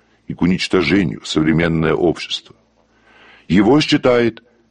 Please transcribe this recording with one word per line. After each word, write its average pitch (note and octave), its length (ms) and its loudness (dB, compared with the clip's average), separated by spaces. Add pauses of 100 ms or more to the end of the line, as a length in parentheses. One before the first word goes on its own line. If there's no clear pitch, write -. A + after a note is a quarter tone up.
(260)
и - 80 -12
к - 80 -8
уничтожению F2 840 -2
современное D#2+ 680 0
общество. - 640 -4 (920)
Его G#2 340 4
считает A#2+ 600 0 (280)